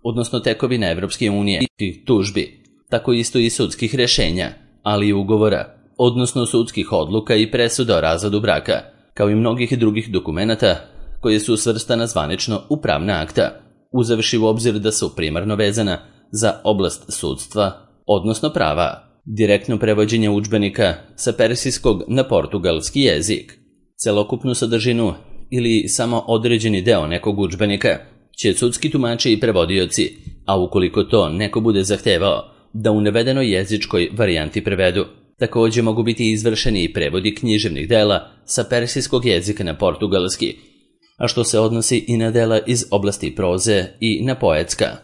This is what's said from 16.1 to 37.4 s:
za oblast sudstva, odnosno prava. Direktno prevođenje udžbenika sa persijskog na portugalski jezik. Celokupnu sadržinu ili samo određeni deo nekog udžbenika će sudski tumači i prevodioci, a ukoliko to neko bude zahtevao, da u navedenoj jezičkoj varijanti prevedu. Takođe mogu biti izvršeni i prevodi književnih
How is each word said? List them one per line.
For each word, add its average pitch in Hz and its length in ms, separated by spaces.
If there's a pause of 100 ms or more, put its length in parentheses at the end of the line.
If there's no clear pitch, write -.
za 104 220 (100)
oblast 98 460
sudstva, 90 640 (340)
odnosno 104 440
prava. 78 600 (160)
Direktno 104 520
prevođenje 107 520
udžbenika 104 640 (220)
sa - 180
persijskog 120 760
na 127 160
portugalski 87 800
jezik. 95 580 (360)
Celokupnu 113 580
sadržinu 117 600 (360)
ili 117 380
samo 117 400
određeni 113 540
deo 92 260
nekog 98 320
udžbenika 98 580 (440)
će - 120
sudski 123 380
tumači 120 420
i 107 60
prevodioci, 95 800 (280)
a 98 140
ukoliko 92 440
to 98 260
neko 101 320
bude 107 220
zahtevao, 95 600 (300)
da 110 180
u 107 100
navedenoj 117 520
jezičkoj 95 640
varijanti 90 460
prevedu. 95 420 (340)
Takođe 113 420
mogu 113 220
biti 113 280
izvršeni 107 520
i 82 100
prevodi 92 420
književnih 104 540